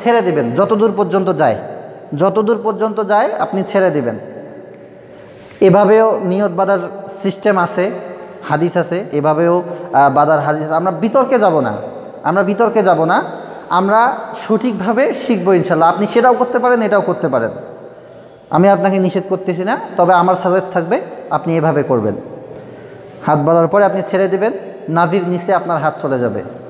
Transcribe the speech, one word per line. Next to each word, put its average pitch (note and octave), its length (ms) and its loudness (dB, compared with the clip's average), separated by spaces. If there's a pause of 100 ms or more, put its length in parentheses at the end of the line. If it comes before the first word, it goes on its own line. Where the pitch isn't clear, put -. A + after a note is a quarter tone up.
ছেড়ে A#3 200 2
দিবেন D3+ 320 0
যতদূর G#3+ 420 2
পর্যন্ত F#3 360 0
যায়, C#3+ 240 2 (580)
যতদূর G3+ 480 0
পর্যন্ত G#3+ 420 -2
যায় G#3 340 2
আপনি F#3 280 -2
ছেড়ে F#3+ 240 2
দিবেন। A#2+ 280 -2 (1400)
এভাবেও G#3 640 6
নিয়ত F#3+ 280 0
বাঁধার F#3+ 260 0 (440)
system G3 360 0
আছে, F3+ 320 0 (580)
হাদিস E3 280 0
আছে, F3 360 -2
এভাবেও, D#3 500 2 (300)
আহ, C3+ 220 6
বাঁধার D3 260 4
হাদিস D3+ 220 -2
আছে। D#3 120 -4
আমরা F3 160 0
বিতর্কে A#3+ 480 0
যাব F3+ 220 4
না, A#2 120 -2 (500)
আমরা F3+ 200 0
বিতর্কে G#3 400 0
যাব E3+ 220 2
না, F#3 180 2 (480)
আমরা G#3 460 2 (320)
সঠিকভাবে G#3+ 680 0
শিখবো G3 380 0
ইনশাল্লাহ। E3 360 4
আপনি F#3 180 0
সেটাও A#3 280 4
করতে A#3+ 240 0
পারেন, A#3+ 240 2
এটাও G3+ 180 2
করতে E3+ 280 -2
পারেন, A#2 220 0 (1000)
আমি F3+ 180 4
আপনাকে G3 300 2
নিষেধ F#3 300 0
করতেছি F#3 360 -4
না, A3+ 160 -2 (160)
তবে F3 160 4
আমার F3+ 220 4
সাজেস্ট F3+ 360 0
থাকবে F3+ 300 0 (300)
আপনি E3 260 -2
এভাবে D#3 260 2
করবেন। A2 320 0 (1120)
হাত D3+ 120 2
বাঁধার E3 300 4
পরে G3+ 160 4
আপনি F#3 260 0
ছেড়ে F#3+ 180 2
দিবেন, F#3+ 240 0 (360)
নাভির F3 400 0
নিচে F3+ 260 -2
আপনার E3 240 -2
হাত D3+ 240 -2
চলে C3+ 160 -2
যাবে। A2 240 -2 (260)